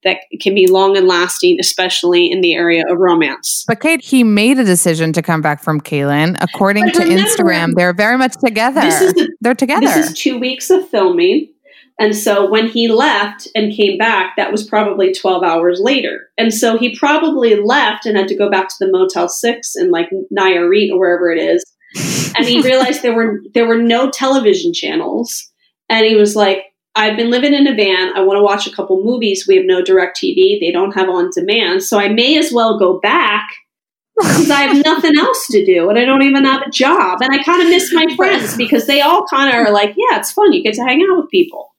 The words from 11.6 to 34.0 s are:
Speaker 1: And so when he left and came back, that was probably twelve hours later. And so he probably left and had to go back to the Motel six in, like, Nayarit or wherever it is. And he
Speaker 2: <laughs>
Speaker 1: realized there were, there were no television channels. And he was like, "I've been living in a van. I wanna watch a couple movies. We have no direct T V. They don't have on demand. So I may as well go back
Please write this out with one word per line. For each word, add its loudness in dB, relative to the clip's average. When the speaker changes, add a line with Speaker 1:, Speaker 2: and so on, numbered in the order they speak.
Speaker 1:
And 2
so 0
when 0
he -2
left 0
and -2
came 0
back, -2
that -4
was -4
probably -2
twelve -2
hours 0
later. -2
And 0
so 0
he -2
probably 0
left -2
and 0
had 0
to -4
go 0
back 0
to -14
the 0
Motel 0
six -6
in, 0
like, -2
Nayarit 0
or 0
wherever 0
it -2
is. 0
And 0
he 2
Speaker 2:
<laughs> 2
Speaker 1:
realized 0
there 0
were, -2
there 2
were 2
no 2
television 0
channels. -6
And 2
he 2
was 4
like, 2
"I've 0
been 0
living 2
in 4
a 2
van. 0
I -2
wanna 4
watch 0
a -12
couple -2
movies. -2
We 6
have 2
no 2
direct 0
T -4
V. 2
They -2
don't -2
have -2
on -2
demand. -2
So -2
I 0
may 2
as -2
well 0
go 2
back 0